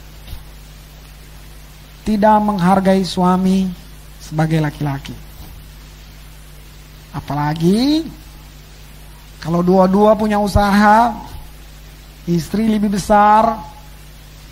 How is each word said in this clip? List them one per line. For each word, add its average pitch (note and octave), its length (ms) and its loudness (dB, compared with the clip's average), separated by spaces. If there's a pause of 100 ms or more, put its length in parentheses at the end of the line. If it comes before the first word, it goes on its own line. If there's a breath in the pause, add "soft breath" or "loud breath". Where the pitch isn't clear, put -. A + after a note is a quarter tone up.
(2000)
tidak G#3+ 320 2
menghargai F#3+ 640 0
suami F#3 640 0 (480)
sebagai D#3 480 -4
laki-laki. C#3+ 480 -8 (2000)
Apalagi F3+ 960 -2 (1400)
kalau E3+ 160 -2
dua-dua F#3+ 560 4
punya G#3+ 240 -2
usaha, G#3 720 2 (1120)
istri F3 400 -4
lebih G#3+ 320 0
besar, G#3+ 640 2 (920)